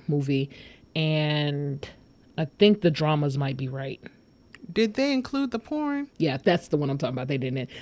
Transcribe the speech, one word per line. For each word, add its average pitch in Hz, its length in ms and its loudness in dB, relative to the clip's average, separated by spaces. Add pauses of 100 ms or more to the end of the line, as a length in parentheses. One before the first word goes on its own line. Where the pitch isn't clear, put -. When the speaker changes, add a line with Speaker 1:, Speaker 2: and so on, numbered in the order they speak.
Speaker 1:
movie. 139 440 0 (440)
And 151 920 0 (480)
I 160 80 -2 (160)
think 208 220 8
the 170 100 6
dramas 147 440 2
might 139 200 -2
be 135 100 -4
right. 135 340 -8 (720)
Speaker 2:
Did 220 220 2
they 277 180 2
include 269 380 -2
the 226 80 -2
porn? 285 500 -4 (100)
Speaker 1:
Yeah, 143 180 0
that's 170 320 2
the 156 80 0
one 147 120 0
I'm 139 100 -2
talking 127 180 -2
about. 127 100 -6
They 139 120 -2
didn't. 127 300 -4 (140)